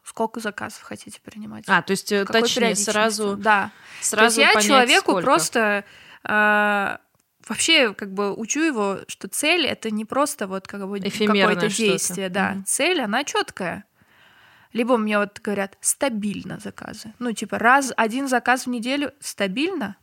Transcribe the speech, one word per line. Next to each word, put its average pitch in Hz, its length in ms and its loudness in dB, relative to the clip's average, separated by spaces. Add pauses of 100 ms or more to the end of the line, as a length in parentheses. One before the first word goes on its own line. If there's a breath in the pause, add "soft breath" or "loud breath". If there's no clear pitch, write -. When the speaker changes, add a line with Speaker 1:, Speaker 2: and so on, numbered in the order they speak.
Speaker 1:
Сколько 226 360 -6
заказов 214 420 -8
хотите - 400 -16
принимать? 214 460 -16
Speaker 2:
А, 185 140 4
то - 100 -4
есть, 196 200 -2
э, 202 140 0
Speaker 1:
Какой 226 160 2
Speaker 2:
точнее, 233 200 2
Speaker 1:
периодичностью? 196 320 0
Speaker 2:
сразу, 214 440 0
Speaker 1:
Да. 202 340 2 (300 loud breath)
Speaker 2:
сразу - 160 -2
Speaker 1:
То 214 80 8
есть 233 120 4
я 302 160 6
Speaker 2:
понять, 208 140 4
Speaker 1:
человеку 277 440 6
Speaker 2:
сколько. 190 140 2
Speaker 1:
просто... 226 580 2 (440 loud breath)
э, 208 720 2 (500)
вообще, 240 460 2
как 202 200 -10
бы, 202 200 -2
учу 226 280 -4
его, 214 460 0
что - 200 -14
цель — 311 400 0
это - 240 -4
не 214 140 -4
просто 262 420 -2
вот 190 200 -8
как 202 200 -10
бы 202 120 -6
Speaker 2:
Эфемерное 202 420 0 (140)
Speaker 1:
какое-то 175 140 0
Speaker 2:
что-то. 208 220 0
Speaker 1:
действие, 190 380 -2
да. 196 220 0
Speaker 2:
Мгм. 196 140 -8
Speaker 1:
Цель, 320 360 0
она 226 220 -2
чёткая. 202 600 -6 (880 soft breath)
Либо 233 240 2
мне 214 220 0
вот 202 260 -4
говорят: 196 360 -4
«Стабильно 202 800 -4
заказы». - 600 -14
Ну, 240 140 -4
типа, 202 260 -6
раз, 247 380 4
один 233 300 -2
заказ 247 380 0
в 254 40 -6
неделю — 247 500 -4
стабильно? 214 840 -4